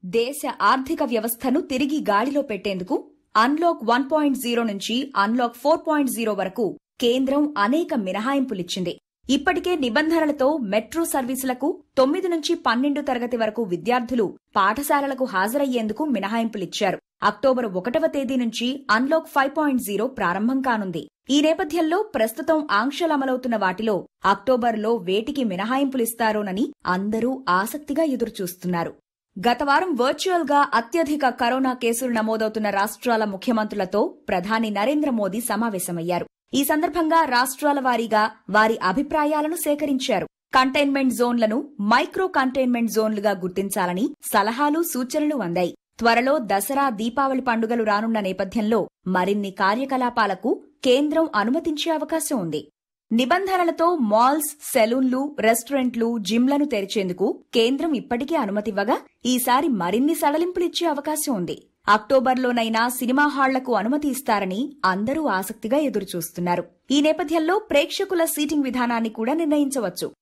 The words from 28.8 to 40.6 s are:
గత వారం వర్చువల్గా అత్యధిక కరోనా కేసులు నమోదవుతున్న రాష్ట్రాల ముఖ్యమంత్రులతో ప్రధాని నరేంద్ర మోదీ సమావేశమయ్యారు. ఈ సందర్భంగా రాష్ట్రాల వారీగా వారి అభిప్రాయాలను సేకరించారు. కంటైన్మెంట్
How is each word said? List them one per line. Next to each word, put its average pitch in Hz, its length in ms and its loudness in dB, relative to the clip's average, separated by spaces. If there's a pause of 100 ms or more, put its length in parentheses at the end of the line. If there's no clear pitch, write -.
గత 240 260 0
వారం 302 320 2
వర్చువల్గా 285 800 2
అత్యధిక 285 560 0
కరోనా 254 440 0
కేసులు 240 380 -2
నమోదవుతున్న 220 580 0
రాష్ట్రాల 208 560 0
ముఖ్యమంత్రులతో 208 880 -2 (120)
ప్రధాని 214 420 0
నరేంద్ర 277 400 0
మోదీ 208 320 -2
సమావేశమయ్యారు. 180 840 -4 (280)
ఈ 269 100 2
సందర్భంగా 320 600 2
రాష్ట్రాల 262 540 0
వారీగా 226 520 2 (180)
వారి 220 280 4
అభిప్రాయాలను 294 760 0
సేకరించారు. 285 720 0 (300)
కంటైన్మెంట్ 269 580 2